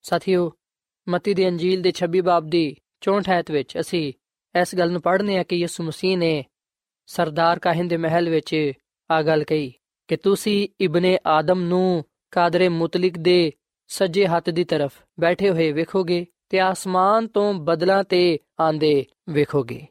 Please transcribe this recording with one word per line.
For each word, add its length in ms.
ਸਾਥੀਓ, 500
ਮਤੀ 240
ਦੀ 140
ਅੰਜੀਲ 340
ਦੇ 100
ਛੱਬੀ 300
ਬਾਬ 260
ਦੀ 280
ਚੌਂਹਠ 280
ਆਇਤ 220
ਵਿੱਚ 280
ਅਸੀਂ 340
ਇਸ 140
ਗੱਲ 160
ਨੂੰ 100
ਪੜ੍ਹਨੇ 360
ਹਾਂ 60
ਕਿ 120
ਯਿਸੂ 280
ਮਸੀਹ 340
ਨੇ 280
ਸਰਦਾਰ 540
ਕਾਹਨ 280
ਦੇ 100
ਮਹਿਲ 320
ਵਿੱਚ 420
ਆਹ 120
ਗੱਲ 200
ਕਹੀ 300
ਕਿ 100
ਤੁਸੀਂ 520
ਇਬਨੇ 460
ਆਦਮ 340
ਨੂੰ 440
ਕਾਦਰੇ 380
ਮੁਤਲਿਕ 480
ਦੇ 360
ਸੱਜੇ 400
ਹੱਥ 220
ਦੀ 140
ਤਰਫ 300
ਬੈਠੇ 300
ਹੋਏ 220
ਵੇਖੋਗੇ 540
ਤੇ 100
ਆਸਮਾਨ 680
ਤੋਂ 260
ਬੱਦਲਾਂ 500
ਤੇ 360
ਆਂਦੇ 440
ਵੇਖੋਗੇ। 600